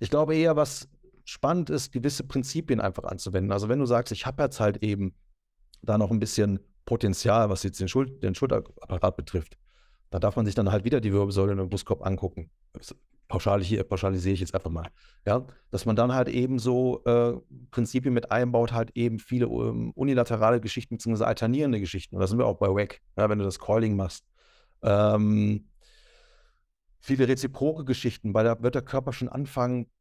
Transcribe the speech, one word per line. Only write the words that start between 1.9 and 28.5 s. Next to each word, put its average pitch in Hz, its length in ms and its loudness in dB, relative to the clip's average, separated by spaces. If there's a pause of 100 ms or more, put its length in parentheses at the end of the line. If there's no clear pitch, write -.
gewisse 127 320 -2
Prinzipien 131 560 -2
einfach 101 240 -4
anzuwenden. 98 480 -4
Also 101 160 0
wenn 127 100 2
du 139 80 0
sagst, 120 260 0
ich - 140 -8
hab 135 140 -6
jetzt 139 200 -2
halt 104 220 2
eben 101 320 -2 (680)
da 107 160 2
noch 104 120 2
ein 110 100 2
bisschen 101 400 2 (240)
Potenzial, 110 640 2
was 95 120 -2
jetzt - 180 -6
den 95 80 -2
Schul-, 131 220 0 (100)
den 98 140 -2
Schulterapparat - 800 -2
betrifft, - 400 -8 (540)
da 95 80 -4
darf 104 180 0
man 113 80 0
sich 101 100 -2
dann 98 160 0
halt 98 140 0
wieder 120 160 0
die 107 120 0
Wirbelsäule 101 400 2
und 98 60 -2
den 95 100 -4
Brustkorb - 380 -4
angucken. 92 440 -6 (220)
Das - 220 -18 (340)
pauschal 98 340 0
hier, 98 220 -2
pauschalisiere 95 500 -2
ich 90 60 -2
jetzt 92 160 -6
einfach - 140 -4
mal. 82 180 -6 (360)
Ja? 123 220 0 (240)
Dass - 160 -4
man 110 80 2
dann 117 180 2
halt 131 160 2
eben 127 300 0
so, 123 460 2
äh, 120 300 4 (360)
Prinzipien 127 420 0
mit 120 200 0
einbaut, 120 400 2
halt 113 240 -2
eben 117 240 0
viele, 120 260 0
ähm, 113 480 -2
unilaterale 117 640 2
Geschichten 113 360 -8
beziehungsweise 110 320 0
alternierende 120 500 0
Geschichten. 95 380 -6
Und 95 60 -4
da 95 40 2
sind 107 120 0
wir 123 80 4
auch 110 120 0
bei 101 100 2
Wack, 101 320 0 (160)
ja, 104 120 4
wenn 104 100 2
du 101 60 0
das 95 160 -4
Coiling 110 340 2
machst. 95 300 -4 (580)
Ähm, 104 840 2 (1300)
viele 131 300 2
reziproke 135 560 -2
Geschichten, 117 500 -4
weil 110 100 4
da 117 180 2